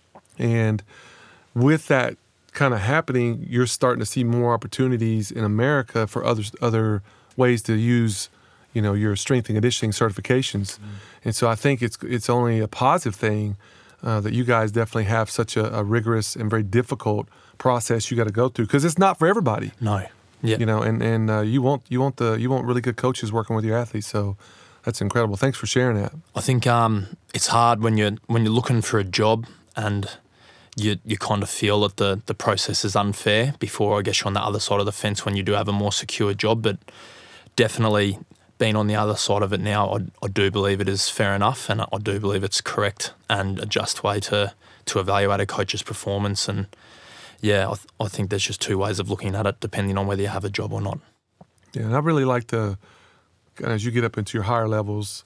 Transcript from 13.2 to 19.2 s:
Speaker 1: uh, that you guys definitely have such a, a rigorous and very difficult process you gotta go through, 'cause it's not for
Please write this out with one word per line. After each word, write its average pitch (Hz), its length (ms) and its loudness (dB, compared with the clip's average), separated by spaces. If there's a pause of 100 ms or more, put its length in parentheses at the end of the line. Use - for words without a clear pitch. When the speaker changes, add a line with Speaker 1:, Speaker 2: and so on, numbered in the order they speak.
Speaker 1:
uh, 113 200 0
that 107 120 -2
you 123 100 0
guys 113 280 2
definitely 113 320 0
have 110 260 0
such - 260 -4
a, 110 200 0
a 107 80 -2
rigorous 110 520 0
and 110 140 -4
very 110 140 0
difficult 107 640 0 (320)
process 120 500 0
you 120 80 0
gotta 110 140 0
go 117 180 2
through, 120 160 -2
'cause 139 180 2
it's 160 140 0
not 190 220 2
for 160 80 4